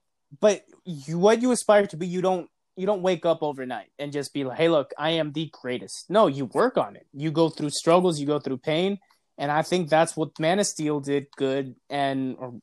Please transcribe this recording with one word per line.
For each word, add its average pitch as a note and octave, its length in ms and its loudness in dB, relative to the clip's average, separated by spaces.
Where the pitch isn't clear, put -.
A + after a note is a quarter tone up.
But G#3 240 2
you, D#3 340 -8
what A3 240 4
you B3+ 100 2
aspire G#3 360 4
to D#3+ 100 -14
be, F3 100 -6
you F3+ 140 -4
don't, F#3 280 -2
you F#3 100 -6
don't G3 160 0
wake F3+ 240 0
up D#3+ 160 2
overnight C3 460 -6
and C#3+ 140 -8
just C#3 220 -6
be C#3+ 100 -4
like, B2 140 -6
"Hey, E3 100 4
look, D3+ 300 2
I D3+ 140 -2
am D#3+ 200 -2
the D3+ 180 -6
greatest." - 600 -10
No, G3+ 180 6
you C#3 180 -2
work F#3+ 320 0
on G#2 200 -2
it. - 160 -20
You D3+ 180 -4
go D#3+ 180 2
through D3+ 200 -6
struggles, E3+ 500 2
you C#3+ 80 -4
go D3 120 0
through C3+ 180 -6
pain, F3+ 420 -2
and C#3+ 120 -4
I D3+ 120 0
think F3+ 280 -2
that's D#3+ 280 2
what D#3 220 -4
Man E3 200 2
of G3 80 0
Steel D3+ 320 -2
did C#3 280 -2
good C3+ 380 -2
and, C3+ 480 -2
or B2 260 -12